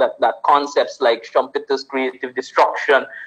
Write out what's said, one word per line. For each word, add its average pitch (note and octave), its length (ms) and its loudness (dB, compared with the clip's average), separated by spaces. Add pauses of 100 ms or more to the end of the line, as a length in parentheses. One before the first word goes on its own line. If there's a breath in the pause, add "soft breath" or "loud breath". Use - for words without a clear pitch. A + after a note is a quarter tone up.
that, A#2+ 200 -2
that A#2+ 240 0
concepts C#3+ 560 0
like A#2 240 0
Schumpeter's C3 600 -2
creative B2+ 500 -6
destruction C3 720 0 (200 loud breath)